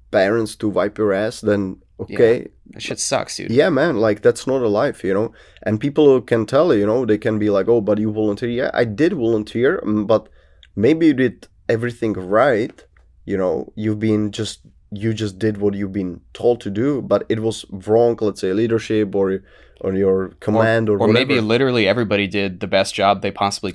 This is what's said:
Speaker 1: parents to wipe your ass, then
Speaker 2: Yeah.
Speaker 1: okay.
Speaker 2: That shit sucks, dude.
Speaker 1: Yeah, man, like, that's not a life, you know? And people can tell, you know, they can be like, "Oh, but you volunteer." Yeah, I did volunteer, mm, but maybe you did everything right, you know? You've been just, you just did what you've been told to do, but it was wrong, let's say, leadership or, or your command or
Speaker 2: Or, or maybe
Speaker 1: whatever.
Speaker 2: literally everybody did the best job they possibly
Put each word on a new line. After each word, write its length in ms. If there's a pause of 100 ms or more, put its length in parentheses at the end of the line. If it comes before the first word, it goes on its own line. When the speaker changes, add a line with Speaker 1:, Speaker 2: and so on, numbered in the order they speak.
Speaker 1:
parents 460
to 140
wipe 280
your 160
ass, 280
then 360 (300)
Speaker 2:
Yeah. 80
Speaker 1:
okay. 320 (240)
Speaker 2:
That 100
shit 180
sucks, 380
dude. 140
Speaker 1:
Yeah, 180
man, 280
like, 260
that's 240
not 160
a 40
life, 360
you 100
know? 180 (300)
And 180
people 420
can 260
tell, 260
you 140
know, 180
they 140
can 180
be 140
like, 180
"Oh, 120
but 180
you 120
volunteer." 380
Yeah, 240
I 120
did 280
volunteer, 720
mm, 220
but 200 (480)
maybe 300
you 80
did 340 (220)
everything 440
right, 720 (420)
you 120
know? 380
You've 240
been 320
just, 300 (300)
you 220
just 240
did 200
what 180
you've 180
been 280 (120)
told 280
to 100
do, 320
but 260
it 120
was 280
wrong, 520
let's 200
say, 120
leadership 640
or, 280 (380)
or 120
your 360 (100)
command 500
or 80
Speaker 2:
Or, 60
or 100
maybe 220
Speaker 1:
whatever. 120
Speaker 2:
literally 400
everybody 400
did 320
the 80
best 280
job 260
they 100
possibly 440